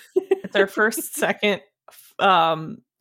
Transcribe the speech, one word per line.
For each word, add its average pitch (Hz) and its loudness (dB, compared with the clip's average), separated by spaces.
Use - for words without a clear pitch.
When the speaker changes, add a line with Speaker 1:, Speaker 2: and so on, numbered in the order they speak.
Speaker 1:
it's 381 -4
our 196 4
first 220 -2
Speaker 2:
<laughs> - -14
Speaker 1:
second, 202 -2
um, 165 2